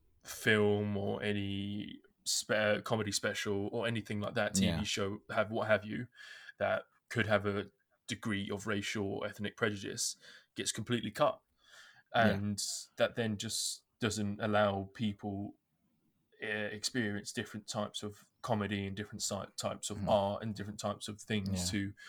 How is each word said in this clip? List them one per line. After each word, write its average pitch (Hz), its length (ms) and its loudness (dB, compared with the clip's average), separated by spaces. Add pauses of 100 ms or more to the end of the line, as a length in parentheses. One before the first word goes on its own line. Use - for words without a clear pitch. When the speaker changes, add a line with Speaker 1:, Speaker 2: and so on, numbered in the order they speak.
(280)
Speaker 1:
film 104 680 4
or 104 260 -2
any 101 800 -2 (240)
spe-, 107 600 2
comedy 107 280 2
special 101 600 0
or 117 140 0
anything 110 340 -2
like 104 140 -4
that, 107 200 0
T - 80 6
V - 40 6
Speaker 2:
Yeah. 85 160 2
Speaker 1:
show, 101 380 0 (100)
have, 104 220 2
what 107 160 0
have 104 160 6
you, 117 240 -4 (500)
that 98 240 2 (260)
could 113 180 2
have 101 200 4
a 101 200 0 (420)
degree 104 420 -2
of 101 160 -4
racial 104 400 0
or 98 200 -4
ethnic 104 300 -6
prejudice 104 600 -2 (400)
gets 101 160 -2
completely 117 400 -2
cut. - 260 2 (760)
Speaker 2:
Yeah. 117 140 8
Speaker 1:
And 101 340 0 (360)
that 117 180 2
then 110 220 0
just - 440 -4 (160)
doesn't 104 440 0
allow 104 500 4
people, 101 600 -4 (880)
uh, - 40 -6
experience 107 880 -2
different 107 340 -6
types - 360 -4
of 104 200 -8 (200)
comedy 101 440 0
and 98 80 -4
different 104 280 -8
si-, - 140 -2 (200)
types - 320 -4
of 101 100 -6
Speaker 2:
Mm. 101 100 -2
Speaker 1:
art 101 340 4
and 110 120 -4
different 101 240 -8
types - 300 -4
of 104 120 -10
things 104 280 0 (160)
Speaker 2:
Yeah. 90 60 0
Speaker 1:
to 101 240 -2 (140)